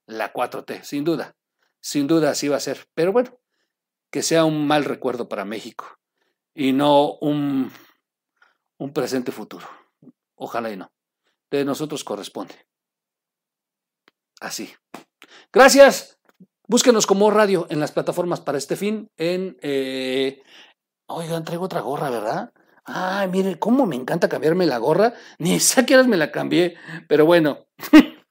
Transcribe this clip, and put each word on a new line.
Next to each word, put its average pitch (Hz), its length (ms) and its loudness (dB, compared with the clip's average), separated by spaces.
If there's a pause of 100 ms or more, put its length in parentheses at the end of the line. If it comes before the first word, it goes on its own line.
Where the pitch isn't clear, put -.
la 110 280 -8
cuatro 120 320 -6
T, 104 180 -12
sin 143 220 -8
duda. 151 320 -4 (440)
Sin 143 280 -4
duda 160 220 2
así 143 180 -4
va 143 80 0
a - 40 -4
ser. - 340 -10
Pero 175 180 0
bueno, 247 260 -2 (720)
que 143 120 -6
sea 165 220 2
un 151 220 -2
mal 147 180 0
recuerdo 120 440 -6
para 104 160 -8
México 110 560 -14 (520)
y 135 200 -2
no 143 480 2
un, 143 500 -2 (1080)
un 139 140 -10
presente 127 380 -6
futuro. 95 380 -14 (680)
Ojalá 113 380 -10
y 98 40 -12
no. - 140 -16 (640)
De 143 140 -2
nosotros 143 360 -6
corresponde. 98 520 -12 (1900)
Así. - 320 -14 (800)
Gracias. 269 680 6 (480)
Búsquenos 233 400 2
como 202 240 2
radio 196 380 2
en 147 100 -6
las 147 140 -4
plataformas 170 480 -4
para 143 160 -6
este 139 180 -6
fin. 208 440 -6
En, 180 420 -4
eh... 135 840 -4 (680)
Oigan, 160 360 -8
traigo 170 220 -8
otra 165 160 -6
gorra, 143 260 -6
¿verdad? 123 440 -6 (320)
Ay, 185 440 -6
miren, 185 300 -2
cómo 247 260 2
me 156 120 -2
encanta 156 340 -2
cambiarme 160 340 0
la 127 140 0
gorra. 170 340 2 (260)
Ni 170 220 0
sé - 220 2
a - 20 -4
qué 285 100 2
horas 262 140 6
me 208 80 2
la 151 160 -2
cambié, 151 440 0 (300)
pero 151 200 4
bueno. 160 400 2 (100)
<laughs> - 540 6